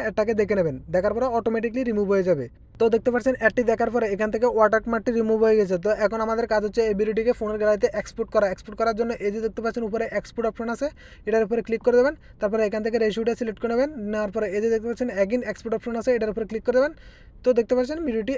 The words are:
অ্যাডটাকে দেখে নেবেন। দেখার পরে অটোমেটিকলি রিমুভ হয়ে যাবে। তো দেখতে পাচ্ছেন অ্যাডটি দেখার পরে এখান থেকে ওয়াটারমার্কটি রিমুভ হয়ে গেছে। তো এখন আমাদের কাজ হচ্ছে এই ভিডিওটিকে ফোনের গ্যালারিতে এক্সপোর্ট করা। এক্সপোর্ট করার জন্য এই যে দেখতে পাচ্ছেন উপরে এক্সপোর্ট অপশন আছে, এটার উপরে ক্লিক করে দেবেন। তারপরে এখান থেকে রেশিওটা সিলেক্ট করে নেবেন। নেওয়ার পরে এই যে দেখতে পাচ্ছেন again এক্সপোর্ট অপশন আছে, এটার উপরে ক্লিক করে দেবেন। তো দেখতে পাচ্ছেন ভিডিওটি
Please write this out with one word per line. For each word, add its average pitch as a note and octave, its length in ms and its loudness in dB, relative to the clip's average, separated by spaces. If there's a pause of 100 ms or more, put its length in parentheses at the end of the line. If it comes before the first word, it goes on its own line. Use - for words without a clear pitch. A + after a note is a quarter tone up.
অ্যাডটাকে A3 360 0
দেখে G3+ 180 2
নেবেন। D#3 180 0 (180)
দেখার G3 220 2
পরে B3 100 0 (120)
অটোমেটিকলি A3+ 420 -2 (100)
রিমুভ G#3 240 0
হয়ে F#3+ 160 2
যাবে। C#3 160 0 (340)
তো A3+ 40 4 (100)
দেখতে A3+ 200 2
পাচ্ছেন B3 260 2
অ্যাডটি A3+ 300 2
দেখার A#3 240 2
পরে A3+ 200 2
এখান G#3+ 200 -2
থেকে A#3 120 0 (100)
ওয়াটারমার্কটি A3 600 2
রিমুভ A3 280 2
হয়ে A3 140 6
গেছে। F#3 240 0
তো G#3 60 2 (160)
এখন A3 200 -2
আমাদের A3+ 260 -2
কাজ G#3 140 2
হচ্ছে A3 240 -2
এই G#3 100 0
ভিডিওটিকে A3 380 0
ফোনের G#3+ 220 -4
গ্যালারিতে G#3+ 280 2 (120)
এক্সপোর্ট - 340 -8
করা। G#3 200 4
এক্সপোর্ট - 260 -18
করার A3+ 200 0
জন্য A#3 100 -2 (160)
এই G3+ 80 -2
যে A3 100 -6
দেখতে A3+ 200 -6
পাচ্ছেন A3+ 240 -4
উপরে A3 160 -2 (140)
এক্সপোর্ট A3+ 320 -6
অপশন A3+ 240 -8
আছে, C4+ 120 -4 (420)
এটার A3 180 2
উপরে A3+ 200 -2
ক্লিক A3 200 -4
করে A#3+ 140 4
দেবেন। C#4+ 140 4 (260)
তারপরে A3 280 0
এখান G#3+ 180 -4
থেকে A3+ 180 -2
রেশিওটা A3 360 0
সিলেক্ট A3+ 220 -6
করে A#3 120 -2
নেবেন। C#4 160 2 (220)
নেওয়ার G#3+ 220 -2
পরে G#3+ 120 -2 (100)
এই G#3 80 0
যে A3+ 80 2
দেখতে A3 180 -2
পাচ্ছেন B3 180 -4 (140)
again A#3 280 0
এক্সপোর্ট A3+ 280 -6
অপশন A#3 220 -6
আছে, B3+ 160 0
এটার G#3+ 160 2
উপরে A3+ 180 -4
ক্লিক A3 180 -6
করে B3 100 4
দেবেন। D4 140 2 (520)
তো B3+ 40 4 (100)
দেখতে A#3+ 180 2
পাচ্ছেন B3+ 220 0 (100)
ভিডিওটি A3 300 0